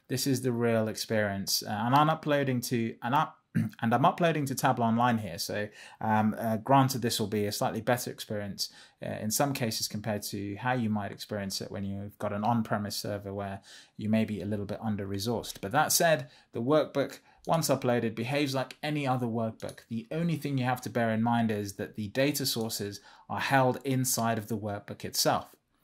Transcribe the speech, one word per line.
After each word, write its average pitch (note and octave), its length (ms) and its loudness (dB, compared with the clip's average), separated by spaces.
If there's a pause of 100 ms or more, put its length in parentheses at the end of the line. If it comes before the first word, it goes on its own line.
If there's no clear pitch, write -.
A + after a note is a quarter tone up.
This C3 180 -2
is B2 140 2
the B2+ 100 0
real A#2 380 2
experience. G2+ 720 0
Uh, G#2+ 60 -8
and A2 260 2
I'm D3+ 140 6
uploading C#3+ 520 0
to A2+ 420 -2
an A#2+ 100 -2
up, D3+ 240 0 (180)
<clears throat> - 0 -
and A2+ 380 0
I'm A#2+ 100 4
uploading E3 440 4
to C3+ 80 -4
Tableau B2 320 2
Online A#2 320 4
here. G2+ 180 -8
So, G#2 320 -4 (320)
um, G#2+ 380 4
uh, A2+ 180 0
granted, C3 460 4
this A#2 160 0
will G#2+ 80 0
be G#2 180 0
a G#2 60 -2
slightly A2 300 -4
better A#2+ 280 0
experience, - 600 -6 (320)
uh, - 80 -6 (120)
in G#2+ 80 -2
some C#3 240 0
cases A2+ 340 -2
compared G#2+ 360 -4
to G2+ 320 -6
how B2+ 180 -2
you A#2 160 0
might G#2 220 -2
experience G2 500 -6
it - 100 -10
when G2+ 140 -6
you've G2 320 -8
got G#2 160 -2
an G#2 100 -2
on-premise A2 540 0
server G2+ 360 -6
where G2 280 -6 (340)
you G#2+ 140 -4
may A2 160 4
be G#2+ 160 -4
a F2 40 -6
little G#2 200 -2
bit G2+ 160 -6
under-resourced. G2+ 800 -4
But G2 100 -4
that C#3 200 2
said, D#3 380 4 (220)
the A#2+ 100 -4
workbook, C#3 580 2 (280)
once E3 220 2
uploaded, A#2+ 460 2
behaves C3+ 400 0
like B2+ 260 -4
any D3+ 260 -2
other B2+ 200 0
workbook. A2 600 -4
The A2+ 240 -6
only E3 240 0
thing C#3+ 220 -2
you B2 80 2
have B2+ 160 0
to - 80 -8
bear A2+ 220 2
in A2 100 2
mind A#2 300 4
is G#2 220 -2
that - 220 -8
the G#2+ 140 -4
data C#3 360 2
sources A2 540 -2 (300)
are A2 100 -4
held C3 460 4
inside B2+ 520 0
of G#2 100 -4
the A2+ 100 -2
workbook G#2 480 -6
itself. - 500 0 (280)